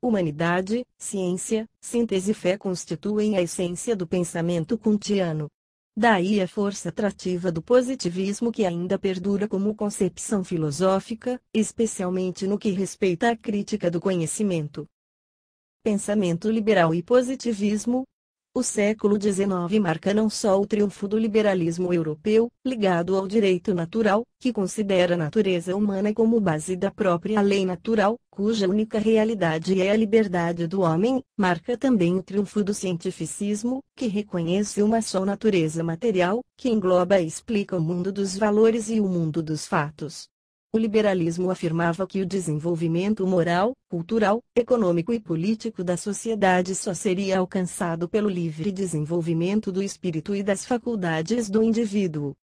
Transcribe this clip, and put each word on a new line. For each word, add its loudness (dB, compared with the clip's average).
Humanidade, 0
ciência, -4
síntese -2
e 2
fé 0
constituem -2
a 2
essência -2
do -4
pensamento 0
kantiano. 0
Daí 4
a 0
força -4
atrativa -2
do -2
positivismo 0
que 0
ainda -2
perdura -2
como -2
concepção -2
filosófica, -2
especialmente -2
no -2
que -2
respeita 0
à 0
crítica -4
do -4
conhecimento. -2
Pensamento 0
liberal 4
e 0
positivismo. 0
O 0
século 0
dezenove 0
marca 0
não 2
só 2
o 2
triunfo -2
do -2
liberalismo 2
europeu, 2
ligado 2
ao 0
direito 2
natural, 0
que 0
considera 2
a 0
natureza 0
humana 0
como 2
base 0
da -2
própria 0
lei 2
natural, 0
cuja 0
única 0
realidade 2
é 2
a 4
liberdade 2
do -2
homem, 2
marca 0
também 2
o -4
triunfo -2
do -2
cientificismo, -4
que -4
reconhece -2
uma 2
só -2
natureza 0
material, 0
que -4
engloba 4
e -2
explica -4
o 0
mundo -2
dos -4
valores 2
e 0
o 2
mundo 0
dos -6
fatos. -4
O 2
liberalismo 2
afirmava -2
que -4
o 0
desenvolvimento 0
moral, 2
cultural, 0
econômico 2
e 0
político -4
da 0
sociedade 0
só -4
seria 0
alcançado -2
pelo 0
livre -2
desenvolvimento -2
do -2
espírito -4
e -2
das -2
faculdades -2
do 2
indivíduo. 0